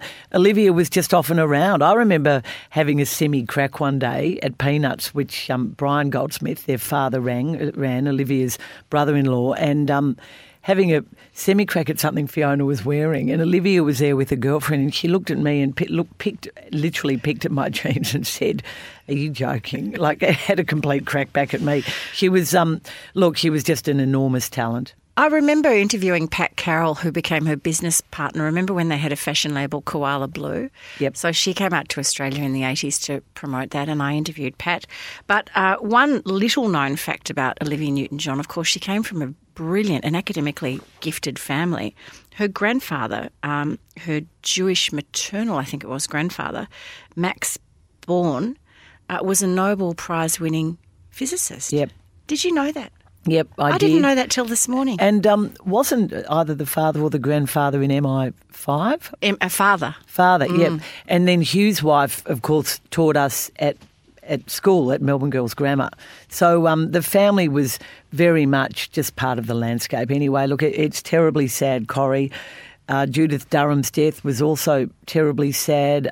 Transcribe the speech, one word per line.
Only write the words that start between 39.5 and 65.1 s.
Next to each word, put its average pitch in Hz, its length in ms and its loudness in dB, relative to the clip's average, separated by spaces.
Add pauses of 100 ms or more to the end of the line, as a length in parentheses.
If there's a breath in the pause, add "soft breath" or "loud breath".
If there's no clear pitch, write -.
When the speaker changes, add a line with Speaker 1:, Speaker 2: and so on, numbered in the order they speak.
Speaker 2:
brilliant 175 500 -2
and 151 100 0
academically 147 640 -4 (200)
gifted - 400 -8
family. 147 560 -4 (400 loud breath)
Her 208 120 -2
grandfather, 190 840 -4 (120)
um, 147 380 -4 (220)
her 156 200 -4 (220)
Jewish 185 500 0
maternal, 196 640 -4
I 131 60 -2
think 143 200 -10
it 95 40 -12
was, 131 180 -6
grandfather, - 640 -4 (480 loud breath)
Max - 420 -4 (480)
Born, 175 500 0 (540 soft breath)
uh, 180 140 -6
was 190 180 0
a 196 60 0
Nobel 185 480 0
Prize 165 440 -4
winning 160 380 -2 (320)
physicist. - 640 -6
Speaker 1:
Yep. 143 160 0 (380)
Speaker 2:
Did 302 160 -4
you 349 100 0
know 294 180 0
that? 269 200 -12 (340)
Speaker 1:
Yep, 160 220 2 (100)
I 139 60 -2
Speaker 2:
I 143 100 4
Speaker 1:
did. 381 140 4
Speaker 2:
didn't 311 160 6
know 277 120 4
that 254 140 0
till 247 160 0
this 226 240 -2
morning. 254 320 0
Speaker 1:
And, 202 260 4
um, 208 240 2 (140)
wasn't 226 480 2 (160)
either 156 260 0
the 143 120 -4
father 156 340 0
or 151 80 2
the 143 100 0
grandfather 143 640 0
in 139 80 2
M 143 140 2
I 135 260 0 (180)
five? 196 720 -2
Speaker 2:
M-, 202 200 6
a 185 80 0
father. 175 460 2 (100)
Speaker 1:
Father, 180 400 4
yep. 170 280 4
Speaker 2:
Mm. 156 80 -4 (260 loud breath)
Speaker 1:
And 180 200 4
then 175 140 6
Hugh's 175 420 2
wife, 143 440 2
of 127 160 -2
course, 151 360 0 (100)
taught 156 280 2
us 139 400 0
at, 147 180 0 (480)
at - 260 -6
school 156 440 2
at 147 80 -2
Melbourne 139 280 0